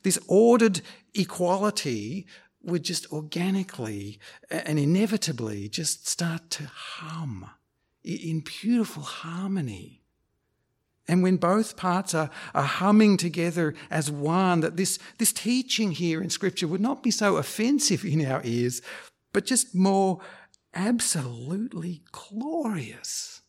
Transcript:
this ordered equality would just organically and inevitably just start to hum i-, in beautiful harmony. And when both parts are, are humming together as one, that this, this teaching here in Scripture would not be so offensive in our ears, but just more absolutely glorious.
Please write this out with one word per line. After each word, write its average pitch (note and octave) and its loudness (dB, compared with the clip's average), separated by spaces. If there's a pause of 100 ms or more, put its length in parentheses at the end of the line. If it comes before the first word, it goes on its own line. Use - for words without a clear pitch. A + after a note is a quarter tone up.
this F3 2 (100)
ordered A3 6 (320)
equality F3+ -2 (360)
would F3 -4
just - -6
organically D3+ -4 (300)
and - -2
inevitably C#3+ 0
just - -6
start E3+ -4
to D3+ -8
hum D3+ -10 (600)
i-, - -8
in D#3+ -4
beautiful G#3 -2
harmony. E3 -6 (1040)
And F3+ 4
when F#3 4
both G3 2
parts F#3 0
are, D#3 0 (240)
are C#3+ 2
humming G3+ 6
together E3 0 (160)
as D3 -2
one, E3+ 4
that E3 0
this, F#3 0 (200)
this A3+ 2
teaching A#3+ 0
here D#3+ -2
in D#3 -4
Scripture F3+ -2
would F#3+ -2
not C4+ 0
be A#3 2
so G3+ 2
offensive G#3+ 0
in D#3 2
our C3 -2
ears, A#2+ 0 (520)
but G3+ 0
just - 0
more F#3+ 4 (560)
absolutely E3+ -4
glorious. G#3+ -8